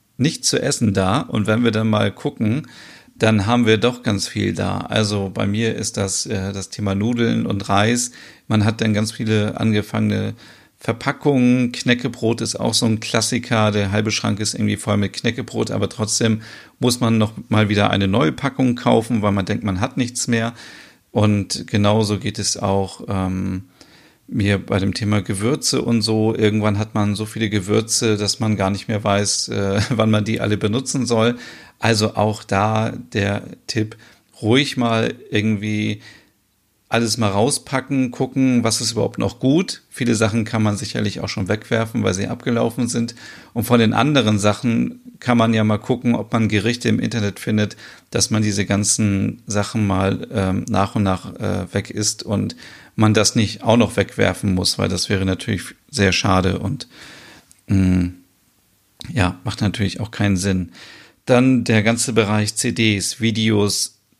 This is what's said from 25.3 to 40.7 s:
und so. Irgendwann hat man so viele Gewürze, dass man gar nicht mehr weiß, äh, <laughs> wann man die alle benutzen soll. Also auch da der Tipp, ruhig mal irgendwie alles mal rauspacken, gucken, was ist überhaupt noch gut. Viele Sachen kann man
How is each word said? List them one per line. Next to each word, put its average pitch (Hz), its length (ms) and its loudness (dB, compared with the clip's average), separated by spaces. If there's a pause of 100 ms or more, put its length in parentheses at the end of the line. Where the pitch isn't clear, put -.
und 117 200 0
so. 110 320 2
Irgendwann 107 440 2
hat 107 160 -4
man 104 220 0
so 107 100 -4
viele 110 240 -4
Gewürze, 107 640 0
dass 101 240 -2
man 107 160 0
gar 98 140 0
nicht 98 180 -6
mehr 104 160 -2
weiß, 101 440 0
äh, 101 380 0
<laughs> - 40 -4
wann 110 200 2
man 107 140 2
die 110 160 -2
alle 107 160 0
benutzen 117 480 -2
soll. 117 320 2 (420)
Also 110 360 2
auch 107 300 0
da 110 480 0 (200)
der 101 300 -2 (240)
Tipp, 110 300 -4 (440)
ruhig 131 360 2
mal 117 380 0 (160)
irgendwie 107 720 -2 (880)
alles 117 280 0
mal 110 100 2
rauspacken, 131 840 0
gucken, 131 540 0
was 113 160 0
ist 113 120 -4
überhaupt - 260 -2
noch - 200 -2
gut. 156 520 0
Viele 117 260 0
Sachen 110 280 2
kann 110 180 -2
man 104 140 2